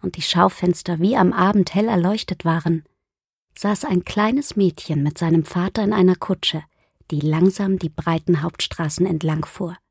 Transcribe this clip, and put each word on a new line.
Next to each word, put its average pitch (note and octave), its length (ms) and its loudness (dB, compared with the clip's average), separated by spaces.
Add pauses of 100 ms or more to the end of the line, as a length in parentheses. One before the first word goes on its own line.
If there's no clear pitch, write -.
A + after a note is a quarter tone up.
und F3+ 160 -6
die D#3+ 60 -8
Schaufenster F3+ 760 0
wie G#3 160 2
am F3+ 160 4
Abend G3 420 2
hell G#3+ 140 2
erleuchtet F#3+ 560 -2
waren, E3 400 0 (720)
saß G3+ 260 -2
ein F3+ 200 0
kleines A3+ 500 -2
Mädchen D#3+ 480 0
mit D3 160 -2
seinem E3 260 2
Vater F3+ 380 -2
in G3+ 100 0
einer F#3 240 4
Kutsche, - 460 -4 (480)
die D3 100 -2
langsam F#3 600 2
die E3 80 -4
breiten E3 540 0
Hauptstraßen E3+ 640 -4
entlang D#3 380 -2
fuhr. F3 320 -10 (140)